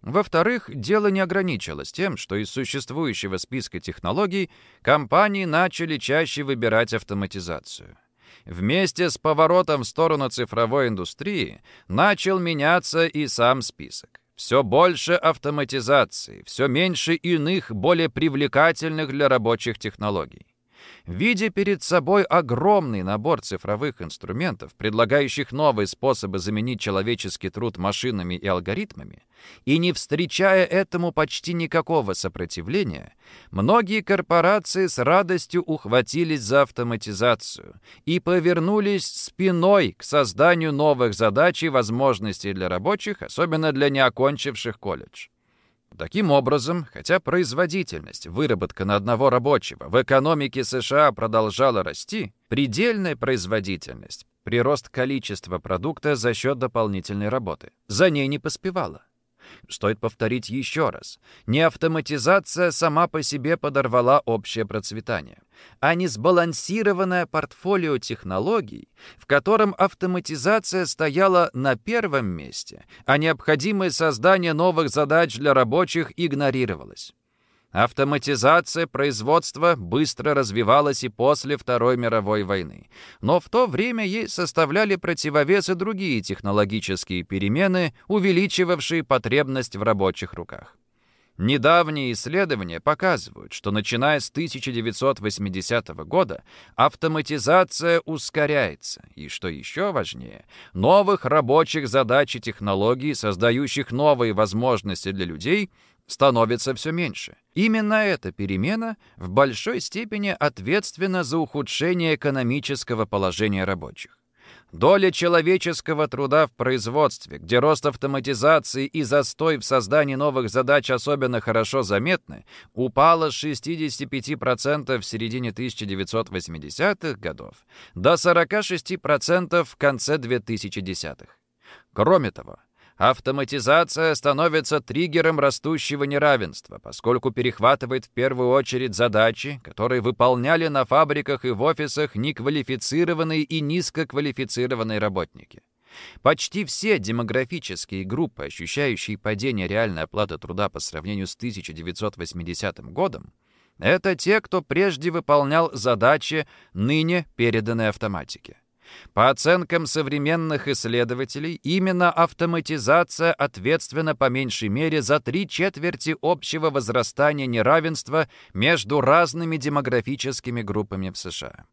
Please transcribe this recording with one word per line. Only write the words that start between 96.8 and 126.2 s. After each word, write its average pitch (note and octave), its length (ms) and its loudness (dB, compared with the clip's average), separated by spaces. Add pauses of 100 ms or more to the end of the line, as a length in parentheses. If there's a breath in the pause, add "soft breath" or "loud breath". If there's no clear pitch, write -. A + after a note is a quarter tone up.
ускоряется, C#3+ 1000 -2 (120)
и, D2 120 -14
что F2+ 220 -8
ещё D3 420 -6
важнее, B1 540 -8 (260 loud breath)
новых F#3 540 4
рабочих D3 640 2
задач B2+ 480 2
и - 20 -8
технологий, A2+ 720 -2
создающих A#2+ 800 0
новые B2 400 2
возможности G#2 800 0
для F#2+ 140 -4
людей, A#2 460 -2 (360 soft breath)
становится A#2+ 680 2
всё D#3 160 -6
меньше. E3 440 -8 (200)
Именно G#3+ 400 2
эта G3 360 0
перемена D#3+ 640 -4 (220 soft breath)
в F2+ 120 -12
большой C3+ 500 0
степени G3+ 600 -6
ответственна E3+ 840 -2
за C#3+ 160 -2
ухудшение D#3+ 720 -2
экономического C3 920 -2
положения G2 580 0
рабочих. - 540 -8 (520 soft breath)
Доля F#3 380 4
человеческого E3 1000 0
труда C#3 380 2
в - 60 -10
производстве, B2 880 -2
где F#2 180 0
рост D3 300 4
автоматизации C#3 1000 0
и D#3 160 -4
застой C#3+ 560 0
в A2 60 -8
создании C3+ 500 2
новых C3 360 0
задач C3 420 2
особенно B2+ 500 0
хорошо A2+ 400 0
заметны, G2+ 640 -2 (280 loud breath)
упала D3+ 580 4
с - 20 -8
шестидесяти D3+ 720 -6
пяти C3+ 300 -6
процентов C3 640 -2
в - 40 -12
середине A#2 480 -6
тысяча A#2 340 -8
девятьсот G2 420 -4